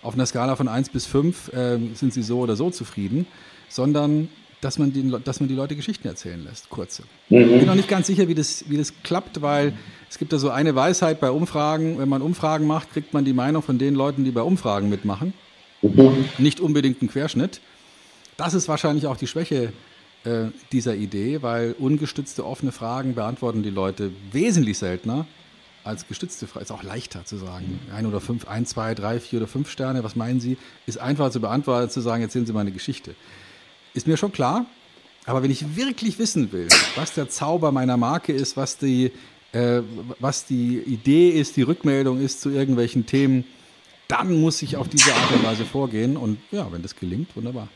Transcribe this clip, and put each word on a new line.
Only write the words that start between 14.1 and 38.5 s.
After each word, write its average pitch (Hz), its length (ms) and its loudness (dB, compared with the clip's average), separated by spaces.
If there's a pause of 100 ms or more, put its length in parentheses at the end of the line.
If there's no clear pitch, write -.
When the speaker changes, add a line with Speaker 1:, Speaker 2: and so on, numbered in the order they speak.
Speaker 1:
die 131 40 0
bei 117 120 0
Umfragen 107 480 2
mitmachen. 101 420 -2 (480)
Speaker 2:
Mhm. 135 460 8 (100)
Speaker 1:
Nicht 135 240 4
unbedingt 143 400 2
einen 120 80 0
Querschnitt. 147 540 -2 (760)
Das 160 160 -2
ist 180 160 0
wahrscheinlich 151 380 2
auch 135 100 -2
die 127 100 -6
Schwäche, 135 460 -2 (520)
äh, 113 240 -2 (220)
dieser 117 260 0
Idee, 104 440 -2
weil 117 380 -2
ungestützte 143 680 -2
offene 131 280 -6
Fragen 127 420 -4
beantworten 113 480 -4
die 104 80 -2
Leute 98 400 -4 (220)
wesentlich 151 440 2
seltener 107 480 -4 (600)
als 107 240 -10
gestützte - 380 -10
Fragen. 101 180 -14
Ist - 80 -14
auch 104 100 -14
leichter 98 440 -12
zu 104 100 -12
sagen, 92 420 -10 (160)
ein 110 120 -4
oder 104 120 -2
fünf, 120 300 -6
ein, 113 160 -4
zwei, 110 300 -4
drei, 110 260 -2
vier 120 200 -4
oder 110 60 -2
fünf 139 220 -6
Sterne, 131 340 -4
was 110 140 -6
meinen 120 240 0
Sie? 127 160 -2 (300)
Ist 113 120 -8
einfacher 139 320 0
zu 120 120 -2
beantworten, 123 400 0
als 117 100 -2
zu 131 80 -4
sagen, 117 220 -2
erzählen 117 240 -2
Sie 113 80 -6
mal 104 80 0
eine 101 100 -2
Geschichte. 92 420 -10 (800)
Ist - 140 -6
mir 160 100 2
schon 196 160 -2
klar, 160 320 0 (640)
aber 127 160 0
wenn 135 80 2
ich 147 260 -4
wirklich 233 420 -4
wissen 120 340 0
will, 87 160 -4 (280)
was 156 160 -6
der 143 160 -4
Zauber 160 420 -2
meiner 127 280 2
Marke 143 340 0
ist, 135 240 -2